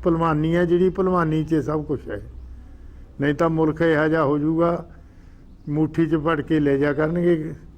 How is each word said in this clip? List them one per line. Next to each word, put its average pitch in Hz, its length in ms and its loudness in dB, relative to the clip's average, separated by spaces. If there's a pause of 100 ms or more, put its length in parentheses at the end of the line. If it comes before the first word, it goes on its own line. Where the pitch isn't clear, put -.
ਭਲਵਾਨੀ 165 520 2
ਹੈ 175 80 4
ਜਿਹੜੀ, 175 240 4
ਭਲਵਾਨੀ 175 560 0
'ਚ 160 100 -2
ਸਭ 151 300 0
ਕੁਛ 143 240 -6
ਹੈ, 104 120 -8 (1000)
ਨਹੀਂ 143 140 2
ਤਾਂ 165 140 0
ਮੁਲਕ 160 340 0
ਇਹੋ 156 260 4
ਜਿਹਾ 160 160 2
ਹੋ 143 140 0
ਜਾਊਗਾ, 165 520 0 (800)
ਮੁੱਠੀ 156 380 0
'ਚ 160 100 0
ਫੜ 156 240 0
ਕੇ 156 200 0
ਲੈ 143 160 2
ਜਾ 147 160 2
ਕਰਨਗੇ 160 640 0 (240)